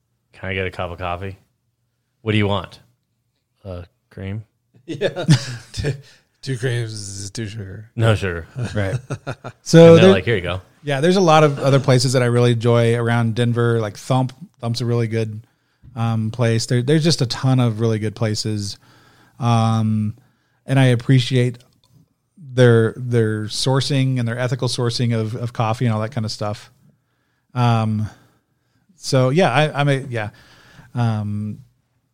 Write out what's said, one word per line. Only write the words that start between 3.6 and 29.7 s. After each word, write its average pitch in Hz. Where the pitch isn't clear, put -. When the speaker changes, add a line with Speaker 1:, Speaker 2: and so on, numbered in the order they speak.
Speaker 1:
Uh, 90
cream?" 101
Speaker 2:
<laughs> -
Yeah. 170
Two, 143
two 131
creams, 110
two 117
sugar. 98
Speaker 1:
No 113
sugar. 85
Speaker 3:
Right. 101
Speaker 1:
<laughs> -
Speaker 3:
So -
Speaker 1:
And -
they're 165
Speaker 3:
there, 190
Speaker 1:
like, 190
"Here 120
you 90
go." 87
Speaker 3:
yeah, 143
there's 175
a 202
lot 156
of 139
other 135
places 127
that 131
I 123
really 120
enjoy 117
around 117
Denver, 117
like 104
Thump. 131
Thump's 117
a 120
really 117
good, 110
um, 113
place. 113
There, 123
there's 147
just 170
a 135
ton 131
of 110
really 113
good 104
places. 107
Um, 110
and 135
I 131
appreciate 123
their, 123
their 110
sourcing 131
and 117
their 117
ethical 127
sourcing 117
of, 110
of 117
coffee 113
and 117
all 107
that 107
kind 110
of 104
stuff. -
Um, 110
so 131
yeah, 156
I, 139